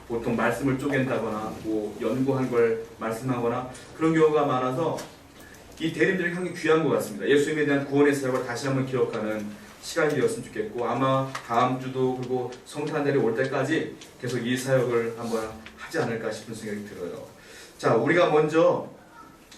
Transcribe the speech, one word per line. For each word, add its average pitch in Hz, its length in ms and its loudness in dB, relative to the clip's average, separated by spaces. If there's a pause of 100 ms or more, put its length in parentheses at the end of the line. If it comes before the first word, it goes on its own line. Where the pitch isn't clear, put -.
보통 117 280 -2
말씀을 123 440 0
쪼갠다거나 113 720 -2 (100)
뭐 107 380 -4
연구한 131 480 0
걸 113 340 2 (140)
말씀하거나 117 720 -2 (260)
그런 160 200 2
경우가 151 320 6
많아서 131 500 0 (800)
이 160 140 -2
대림절이 170 400 2
상당히 180 240 -6
귀한 156 260 4
것 135 120 2
같습니다. - 320 -4
예수님에 147 400 4
대한 139 180 2
구원의 143 300 4
사역을 131 320 0
다시 120 180 -6
한번 131 220 0
기억하는 107 580 -2 (360)
시간이 151 340 0
되었으면 123 300 0
좋겠고 110 420 -4
아마 135 420 2 (160)
다음 123 320 2
주도 131 380 0
그리고 123 340 -4 (140)
성탄절이 147 540 -2
올 113 180 2
때까지 131 580 0 (280)
계속 127 180 -4
이 123 160 -2
사역을 120 640 2
한번 113 320 -4 (280)
하지 - 220 -6
않을까 113 320 -4
싶은 110 240 -10
생각이 104 320 -8
들어요. - 400 -10 (500)
자, 131 200 2
우리가 165 320 4
먼저 156 600 4 (680)